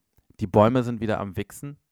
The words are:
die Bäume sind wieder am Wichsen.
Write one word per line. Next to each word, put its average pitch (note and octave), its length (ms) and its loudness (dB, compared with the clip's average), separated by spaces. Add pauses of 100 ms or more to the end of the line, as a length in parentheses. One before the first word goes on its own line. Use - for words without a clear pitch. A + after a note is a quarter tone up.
(400)
die G#2+ 80 -4
Bäume A2+ 360 4
sind A#2 180 -6
wieder G#2+ 180 -2
am G2 180 -10
Wichsen. C#3+ 400 -12 (140)